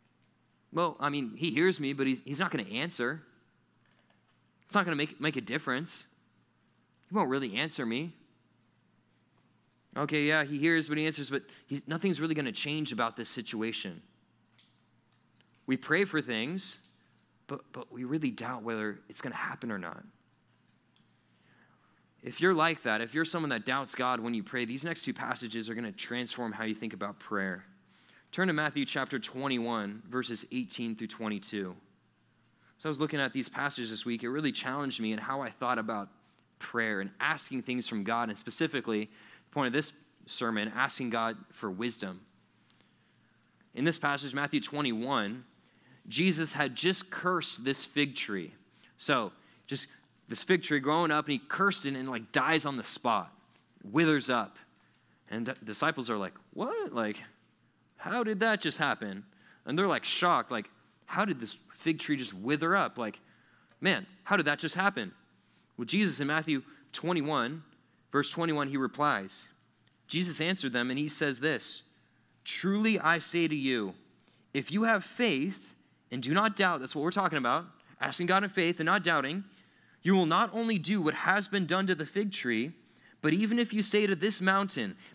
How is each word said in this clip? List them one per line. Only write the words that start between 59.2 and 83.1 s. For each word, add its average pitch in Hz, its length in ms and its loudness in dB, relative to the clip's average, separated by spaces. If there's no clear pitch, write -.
And 147 140 0
they're, 196 100 4
like, 139 160 2
shocked, 165 460 2
like, 113 180 -2
"How - 180 0
did 165 160 -2
this 110 160 -8
fig 160 200 0
tree 151 180 -2
just 113 180 -6
wither 151 400 2
up? 147 240 0
Like, 110 220 -4
man, 156 260 2
how 202 120 4
did 160 100 4
that 147 120 2
just 156 160 -4
happen?" 180 380 0
Well, 120 80 -6
Jesus 165 360 2
in 143 60 0
Matthew 151 360 0
twenty-one, 156 720 0
verse 139 200 2
twenty-one, 156 380 0
he 139 80 -2
replies. 127 680 0
Jesus 170 320 0
answered 165 320 0
them, 123 180 2
and 131 80 0
he 151 100 0
says 139 320 0
this, 139 420 -2
"Truly 208 540 2
I 160 200 4
say 165 280 2
to 156 100 0
you, 123 380 0
if - 200 -2
you 208 120 2
have 220 200 4
faith 185 680 0
and 123 120 -4
do 127 120 0
not 208 220 4
doubt," 180 240 4
that's 131 140 -8
what 143 80 -2
we're 165 80 2
talking 180 280 2
about, 135 280 2
asking 151 260 0
God 190 160 6
in 202 80 -2
faith 175 300 2
and 160 60 0
not 185 180 4
doubting, 165 400 2
"you 185 120 6
will 185 120 8
not 185 260 4
only 226 260 2
do 175 240 2
what 151 120 4
has 190 340 2
been 196 180 2
done 185 220 2
to 185 60 4
the 151 120 -2
fig 202 260 -2
tree, 123 400 0